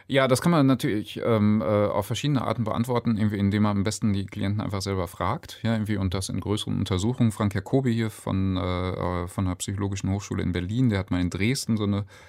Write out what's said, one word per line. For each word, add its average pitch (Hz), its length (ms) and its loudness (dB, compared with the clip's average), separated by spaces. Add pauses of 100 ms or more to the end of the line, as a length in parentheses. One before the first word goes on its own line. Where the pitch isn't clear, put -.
Ja, 135 200 4
das 127 140 4
kann 175 100 4
man 143 160 6
natürlich, 113 560 0
ähm, 107 380 4
äh, - 40 0
auf 104 400 2
verschiedene 139 360 -2
Arten 110 240 -2
beantworten, 117 500 0
irgendwie 104 220 0
indem 101 260 2
man 104 140 2
am 98 80 2
besten 107 260 -2
die 98 140 -2
Klienten 104 340 -4
einfach 98 220 -4
selber 95 260 -2
fragt, - 560 -4
ja, 113 100 2
irgendwie 107 220 0
und 95 180 0
das 98 140 -2
in 98 140 -4
größeren 101 360 -2
Untersuchungen. 107 540 0
Frank 104 240 0
Jacobi 127 380 0
hier 113 160 -2
von, 95 480 -2
äh, 90 680 -2
äh, 87 60 -6
von 101 160 -2
der 90 100 0
Psychologischen 98 560 -4
Hochschule 98 320 -2
in 90 80 0
Berlin, 104 380 0
der 98 100 2
hat 92 100 -4
mal 90 120 0
in 87 80 0
Dresden 110 480 -2
so 107 80 -2
eine 101 180 0 (260)